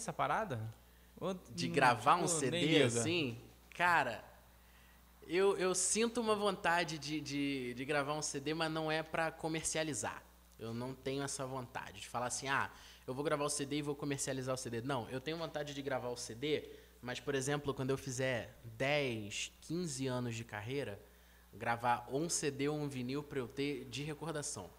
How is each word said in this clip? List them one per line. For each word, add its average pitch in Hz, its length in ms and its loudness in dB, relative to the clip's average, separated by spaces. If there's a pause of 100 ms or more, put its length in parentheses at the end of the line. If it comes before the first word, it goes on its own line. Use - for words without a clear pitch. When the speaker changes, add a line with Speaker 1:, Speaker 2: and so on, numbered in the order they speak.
Speaker 1:
essa 175 120 -6
parada? 147 460 0 (600)
Ou 180 140 -2 (160)
Speaker 2:
De - 200 -4
Speaker 1:
não, - 40 -4
Speaker 2:
gravar 127 440 6
Speaker 1:
tipo, 180 80 2
Speaker 2:
um - 40 2
Speaker 1:
nem 160 100 2
Speaker 2:
C 131 120 2
D 165 160 0
Speaker 1:
liga? 156 180 8
Speaker 2:
assim? 120 560 2 (340)
Cara, 151 480 4 (1040)
eu, 190 300 6
eu 185 180 4
sinto 226 460 2
uma 214 140 4
vontade 180 600 2
de, 151 240 -4
de, 139 520 -2
de 127 120 -6
gravar 143 280 2
um 151 80 -2
C 147 180 -4
D, 143 140 -2
mas 160 180 0
não 156 200 0
é 156 120 2
pra 160 280 0
comercializar. 156 920 -2 (340)
Eu 113 160 -6
não 123 200 -4
tenho 135 300 -2
essa 139 220 -4
vontade 127 560 -8
de - 80 -10
falar 123 180 -2
assim, 131 200 -4
"Ah, 131 220 2 (380)
eu 131 60 -4
vou 135 100 -4
gravar 151 220 2
o 147 40 0
C 143 160 -2
D 135 120 -2
e 151 40 2
vou 143 140 -2
comercializar 135 600 -2
o - 20 -2
C - 120 -8
D." 117 120 -2
Não, 127 280 -2
eu 127 120 -4
tenho 160 160 -4
vontade 151 360 -4
de 139 80 -6
gravar 131 280 -2
o 120 80 -4
C - 180 -8
D, 143 320 0 (340)
mas, 123 180 -4
por 139 160 0
exemplo, 139 380 2
quando 131 180 0
eu 135 60 2
fizer 131 640 -2 (180)
dez, 131 760 0 (100)
quinze 156 460 -4
anos 123 280 -2
de 113 80 -6
carreira, 110 560 -6 (540)
gravar 117 580 0
um 147 160 0
C 160 240 0
D 135 160 0
ou 151 100 0
um 147 120 -2
vinil 127 340 -4
pra 143 160 -4
eu 120 80 -2
ter 139 380 -4
de 123 180 -6
recordação. 151 760 -6